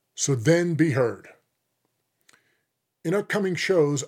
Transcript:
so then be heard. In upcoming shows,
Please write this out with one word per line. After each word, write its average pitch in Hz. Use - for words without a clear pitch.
so -
then 165
be 160
heard. 117
In 165
upcoming 202
shows, 147